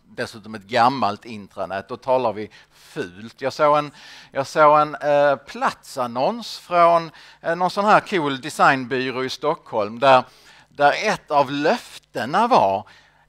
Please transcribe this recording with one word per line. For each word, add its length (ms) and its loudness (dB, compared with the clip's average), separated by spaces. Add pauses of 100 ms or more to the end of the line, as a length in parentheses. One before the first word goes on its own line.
(160)
dessutom 400 -12
ett 80 -16
gammalt 600 0
intranät, 640 -10
då 100 -12
talar 360 -2
vi 160 -10 (220)
fult. 720 -14
Jag 120 -4
såg 240 4
en, 140 -4 (400)
jag 160 -6
såg 320 4
en, 160 0
eh, 400 2
platsannons 1200 -6
från, 520 2 (300)
eh, 140 -4
någon 140 -2
sån 160 -4
här 140 6
cool 420 -2
designbyrå 800 0
i 60 -6
Stockholm 680 -6
där, 240 6 (460)
där 240 2 (100)
ett 280 -6
av 200 2
löftena 960 -4
var, 400 0 (420)